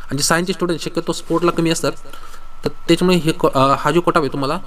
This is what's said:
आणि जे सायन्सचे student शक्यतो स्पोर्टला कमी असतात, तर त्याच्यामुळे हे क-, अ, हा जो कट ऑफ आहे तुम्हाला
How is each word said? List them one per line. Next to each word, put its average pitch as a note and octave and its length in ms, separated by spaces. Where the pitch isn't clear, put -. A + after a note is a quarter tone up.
आणि C3+ 60
जे C#3+ 80
सायन्सचे F3+ 280
student F3 280
शक्यतो E3 320
स्पोर्टला E3 380
कमी E3 200
असतात, D3+ 220
तर - 40
त्याच्यामुळे F3+ 480
हे D#3+ 160
क-, - 140
अ, C#3 320
हा D3 120
जो E3 100
कट E3+ 160
ऑफ E3 60
आहे C3+ 100
तुम्हाला C#3+ 340